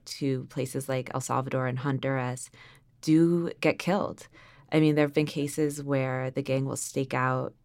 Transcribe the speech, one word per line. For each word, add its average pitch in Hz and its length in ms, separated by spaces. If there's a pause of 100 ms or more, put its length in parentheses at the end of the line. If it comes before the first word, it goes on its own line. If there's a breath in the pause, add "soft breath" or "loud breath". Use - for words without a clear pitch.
to 135 420
places 131 420
like 131 260
El 131 60
Salvador 127 480
and 127 100
Honduras 131 720 (500 loud breath)
do 170 600
get - 180
killed. - 480 (460 loud breath)
I 156 80
mean, 151 160
there 151 100
have 143 80
been 151 120
cases 147 540
where 131 520
the 139 100
gang 135 240
will 131 100
stake - 380
out 127 400 (100)